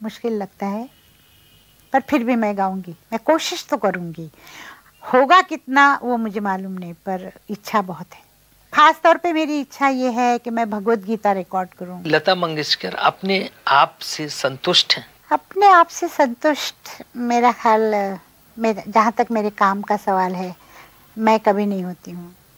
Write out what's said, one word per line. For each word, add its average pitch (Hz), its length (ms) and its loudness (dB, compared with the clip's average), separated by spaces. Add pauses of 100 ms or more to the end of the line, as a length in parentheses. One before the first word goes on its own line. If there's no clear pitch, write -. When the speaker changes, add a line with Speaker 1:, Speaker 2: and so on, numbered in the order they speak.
Speaker 1:
मुश्किल 226 300 -8
लगता 202 340 -6
है, 220 220 -6 (1040)
पर 269 80 2
फिर 262 240 -2
भी 240 120 2
मैं 208 220 0
गाऊंगी, 190 340 -4 (200)
मैं 226 120 -6
कोशिश 320 460 0
तो 285 60 0
करूंगी। 170 540 -4 (720)
होगा 277 400 6
कितना 285 600 2
वो 240 140 0
मुझे 220 240 -4
मालूम 190 320 -4
नहीं, 180 220 -10
पर 185 380 -8 (180)
इच्छा 208 320 -2
बहुत 180 320 -12
है। - 160 -20 (420)
खास 311 320 4
तौर 330 120 6
पे 349 160 -2
मेरी 302 280 -2
इच्छा 277 280 -2
ये 254 220 0
है 240 280 0
कि 240 120 -8
मैं 226 200 -2
भगवत 214 280 0
गीता 202 340 -2
record 185 360 -4
करूं। 180 380 -14
Speaker 2:
लता 156 280 2
मंगेशकर 170 600 -4
अपने 190 560 -2 (180)
आप 147 300 2
से - 300 -10
संतुष्ट - 640 -2
हैं? - 120 -8 (260)
Speaker 1:
अपने 381 340 0
आप 339 220 8
से - 200 -6
संतुष्ट, - 920 -2 (140)
मेरा 240 360 2
ख्याल, 214 680 0 (400)
मेरा, 220 300 0
जहाँ 220 240 4
तक 233 180 0
मेरे 208 200 0
काम 202 320 0
का 208 140 0
सवाल 185 380 0
है, 180 200 -8 (640)
मैं 220 220 4
कभी 208 260 2
नहीं 190 180 -4
होती 180 260 -12
हूँ। 175 240 -16 (240)